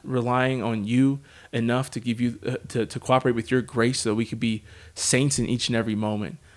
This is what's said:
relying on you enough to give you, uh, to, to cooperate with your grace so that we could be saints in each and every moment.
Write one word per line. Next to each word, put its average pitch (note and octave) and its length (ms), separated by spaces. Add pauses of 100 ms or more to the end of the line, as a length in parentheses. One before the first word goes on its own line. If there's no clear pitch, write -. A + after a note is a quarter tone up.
relying B2+ 580
on A2 240
you C3+ 340 (320)
enough A#2+ 400
to A#2+ 80
give A#2 220
you, A#2+ 240
uh, B2+ 120 (100)
to, A2+ 180
to - 140
cooperate B2+ 340
with A2+ 160
your B2+ 140
grace A#2+ 380
so A2+ 80
that G#2 60
we A2+ 100
could A2+ 140
be A2+ 240 (300)
saints C#3 460
in A#2 100
each A#2+ 180
and A#2 80
every A2 200
moment. G#2+ 420 (180)